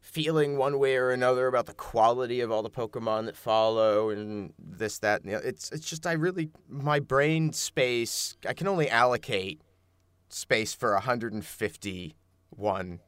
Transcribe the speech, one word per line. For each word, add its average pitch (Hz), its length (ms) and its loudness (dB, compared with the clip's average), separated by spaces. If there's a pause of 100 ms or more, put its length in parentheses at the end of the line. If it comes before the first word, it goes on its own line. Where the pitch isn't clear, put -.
feeling 151 560 0
one 139 220 2
way 135 180 4
or 127 140 2
another 127 360 2
about 123 200 0
the - 80 -16
quality 120 640 2
of 117 100 -2
all 110 120 0
the - 80 -6
Pokemon 113 560 -4
that 104 100 -10
follow 110 760 4
and 104 480 -6
this, - 420 -8
that, 104 220 0
and 98 80 -10
the 107 60 -2
other. 85 100 -6
It's, - 260 -8
it's 151 160 -10
just 160 180 -8
I 170 60 -2
really, 165 380 -2 (180)
my 143 320 0
brain 151 520 2
space, - 840 -2 (120)
I - 60 -4
can 170 120 -4
only 175 220 0
allocate 117 720 2 (720)
space 110 420 -2
for 110 220 0
a 95 60 4
hundred 117 320 -2
and 107 120 -6
fifty-one, 95 1600 -6